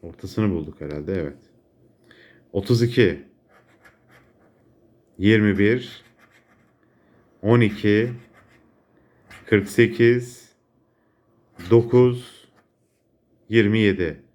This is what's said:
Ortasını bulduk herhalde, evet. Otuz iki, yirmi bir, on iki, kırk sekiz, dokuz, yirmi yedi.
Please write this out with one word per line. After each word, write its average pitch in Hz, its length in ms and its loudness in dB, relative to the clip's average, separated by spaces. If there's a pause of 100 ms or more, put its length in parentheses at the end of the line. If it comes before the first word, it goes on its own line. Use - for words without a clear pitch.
Ortasını 98 500 -4
bulduk 78 300 -8
herhalde, 73 320 -10
evet. 78 260 -8 (1120)
Otuz 117 320 0
iki, 110 400 0 (1900)
yirmi 104 420 2
bir, 113 440 -4 (1400)
on 117 200 2
iki, 107 480 0 (1400)
kırk 101 240 0
sekiz, 120 840 0 (1160)
dokuz, 123 760 0 (1000)
yirmi 110 300 4
yedi. 92 420 -2 (140)